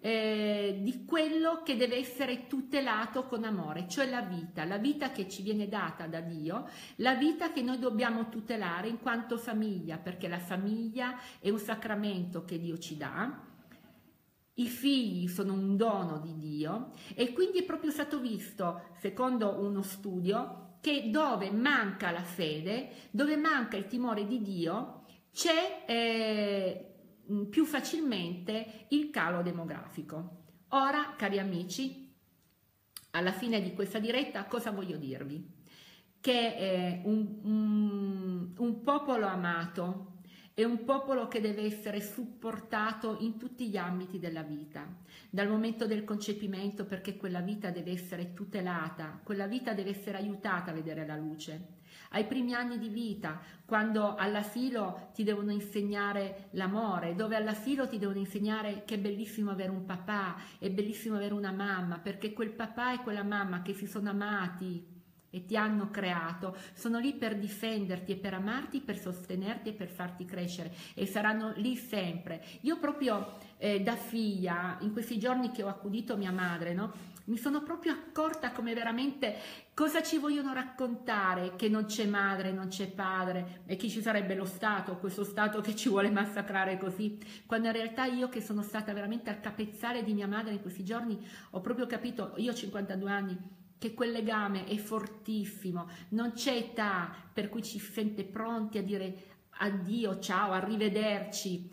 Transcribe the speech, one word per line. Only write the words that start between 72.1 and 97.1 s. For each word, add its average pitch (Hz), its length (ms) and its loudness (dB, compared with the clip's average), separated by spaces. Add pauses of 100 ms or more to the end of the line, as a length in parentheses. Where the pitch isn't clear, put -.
Io 311 180 2
proprio, 262 600 0 (180)
eh, 202 240 2
da 226 160 2
figlia, 185 840 0
in 208 100 2
questi 226 260 -2
giorni 247 320 2
che - 120 -4
ho 196 60 -2
accudito 208 500 -2
mia 190 140 0
madre, 175 420 0
no? - 360 -4 (140)
Mi 220 140 0
sono 294 240 0
proprio 330 300 0
accorta 311 580 -2
come 233 240 -2
veramente 233 600 0 (360)
cosa 311 300 4
ci 320 160 2
vogliono 285 340 2
raccontare, 214 1040 0
che 214 140 4
non 214 160 4
c'è 220 180 2
madre, 196 480 4
non 190 160 -2
c'è 190 200 -2
padre, 185 760 0
e 190 120 -2
che 233 120 0
ci 214 140 -2
sarebbe 202 320 2
lo 190 100 0
Stato, 185 540 0
questo 202 260 -2
Stato 214 380 2
che 214 120 0
ci - 140 2
vuole 196 220 6
massacrare 196 640 2
così, 190 420 -2 (280)
quando 226 220 2
in 220 60 4
realtà 226 300 0
io 247 240 2
che 240 140 -4
sono 208 180 0
stata 208 320 -2
veramente 208 380 -2
al 208 100 -4
capezzale 220 640 -2
di 214 80 2
mia 202 140 2
madre 214 260 0
in 196 80 -2
questi 185 240 -6
giorni 226 340 -2 (320)
ho 185 120 -4
proprio 233 240 0
capito, 226 500 -4
io 233 140 0
ho 220 40 0
cinquantadue 196 560 -2
anni, 196 500 -2 (220)
che 220 120 -2
quel 240 180 2
legame 214 520 0
è 208 120 0
fortissimo, 202 1120 -4 (220)
non 233 240 2
c'è - 180 2
età 202 600 0 (200)